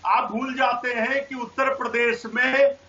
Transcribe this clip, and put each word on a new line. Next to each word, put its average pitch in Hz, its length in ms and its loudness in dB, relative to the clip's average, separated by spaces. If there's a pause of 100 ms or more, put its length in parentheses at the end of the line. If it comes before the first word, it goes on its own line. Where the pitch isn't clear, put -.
आप 220 260 2
भूल 254 220 -6
जाते 247 380 0
हैं 262 340 -2
कि 269 80 -12
उत्तर 254 400 -2
प्रदेश 233 520 -2
में 262 480 4 (140)